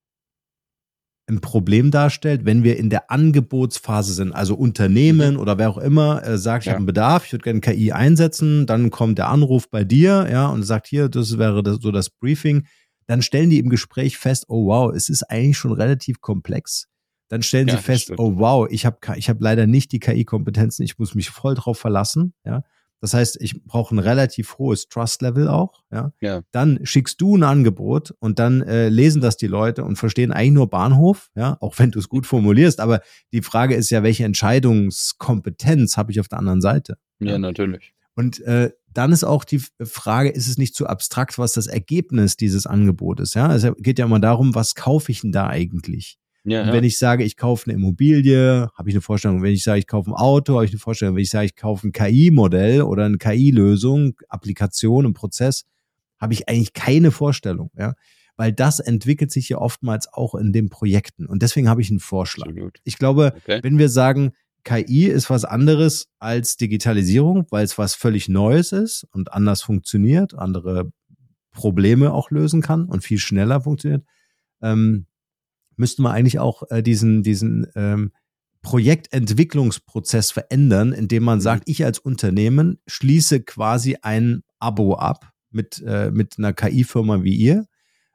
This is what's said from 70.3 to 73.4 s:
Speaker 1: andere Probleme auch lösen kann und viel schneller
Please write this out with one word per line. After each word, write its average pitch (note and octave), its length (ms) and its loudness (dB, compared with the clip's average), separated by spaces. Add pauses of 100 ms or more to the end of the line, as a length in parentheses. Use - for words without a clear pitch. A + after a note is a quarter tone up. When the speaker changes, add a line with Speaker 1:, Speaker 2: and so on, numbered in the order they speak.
Speaker 1:
andere F2+ 580 -6 (600)
Probleme G#2+ 600 2
auch - 180 -6
lösen D#3 300 0
kann D#3+ 240 -2
und F3+ 180 -6
viel G#2+ 160 -2
schneller G#2+ 440 0